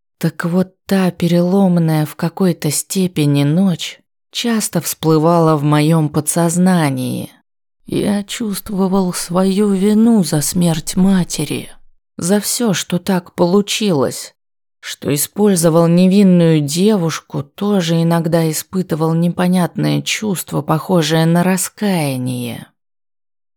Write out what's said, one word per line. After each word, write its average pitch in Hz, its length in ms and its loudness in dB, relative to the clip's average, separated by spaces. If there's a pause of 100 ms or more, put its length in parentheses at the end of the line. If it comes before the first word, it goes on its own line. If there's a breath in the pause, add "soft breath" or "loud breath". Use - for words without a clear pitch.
(180)
Так 165 260 -4
вот, 180 300 -2 (120)
та 190 240 0
переломная 175 960 2
в - 80 -12
какой-то 170 560 -2
степени 147 760 0
ночь 170 560 0 (300)
часто 220 500 -4
всплывала 160 760 2
в 139 80 -4
моём 151 460 2
подсознании. 156 1200 0 (540)
Я 202 360 -2
чувствовал 196 920 -4
свою 190 580 0
вину 214 500 4
за 151 200 -2
смерть 165 540 -2
матери, 170 720 0 (480)
за 196 220 0
всё, 208 340 -2
что - 240 -4
так 180 360 -4
получилось, 180 1000 0 (460)
что - 340 -6
использовал 170 720 2
невинную 180 760 4
девушку, 165 840 -2
тоже 170 600 -2
иногда 165 480 0
испытывал 165 640 -4
непонятное 170 880 0
чувство, 165 580 -6
похожее 160 640 0
на 170 180 2
раскаяние. 135 1200 -4 (920)